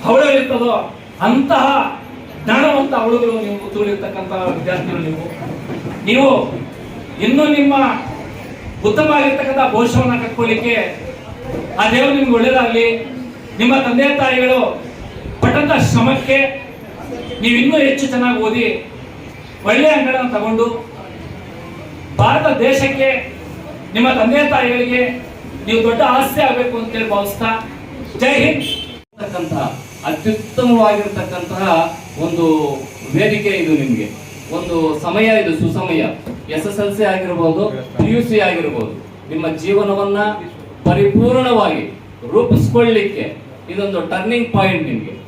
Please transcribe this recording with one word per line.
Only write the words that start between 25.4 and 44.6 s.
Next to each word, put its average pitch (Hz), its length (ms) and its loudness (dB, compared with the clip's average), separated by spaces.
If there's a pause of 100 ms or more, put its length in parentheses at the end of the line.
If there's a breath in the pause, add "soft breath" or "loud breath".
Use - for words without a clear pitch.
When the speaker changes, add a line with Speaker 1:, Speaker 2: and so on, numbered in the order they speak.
Speaker 1:
ನೀವು 226 200 2
ದೊಡ್ಡ - 160 2 (140)
ಆಸ್ತಿ - 300 0
ಆಗ್ಬೇಕು 247 340 0
ಅಂತೇಳಿ 226 320 -4
ಭಾವಿಸ್ತಾ, 202 360 -2 (720)
ಜೈ 269 220 2
ಹಿಂದ್. - 240 0 (540)
Speaker 2:
ಅತ್ಯುತ್ತಮವಾಗಿರ್ತಕ್ಕಂತಹ, 180 440 -4 (440)
ಅತ್ಯುತ್ತಮವಾಗಿರ್ತಕ್ಕಂತಹ 208 1600 0 (640)
ಒಂದು 165 180 0 (720)
ವೇದಿಕೆ 208 380 2 (100)
ಇದು 160 180 0
ನಿಮ್ಗೆ, 113 260 0 (500)
ಒಂದು 170 200 -4 (280)
ಸಮಯ 208 240 2 (140)
ಇದು, 165 100 0 (100)
ಸುಸಮಯ. 170 400 0 (540)
ಎಸ್ 180 140 -4
ಎಸ್ 202 140 -6
ಎಲ್ 202 140 -2
ಸಿ 214 140 4
ಆಗಿರ್ಬೋದು, 175 520 0 (320)
ಪಿ - 160 -4
ಯು 233 160 2
ಸಿ 220 80 2 (120)
ಆಗಿರ್ಬೋದು, 156 440 -4 (400)
ನಿಮ್ಮ 160 140 -4 (160)
ಜೀವನವನ್ನ 202 560 0 (680)
ಪರಿಪೂರ್ಣವಾಗಿ 240 960 4 (500)
ರೂಪಿಸ್ಕೊಳ್ಳಿಕ್ಕೆ 226 880 4 (480)
ಇದೊಂದು 196 280 -2 (120)
ಟರ್ನಿಂಗ್ 226 440 0
ಪಾಯಿಂಟ್ 185 340 2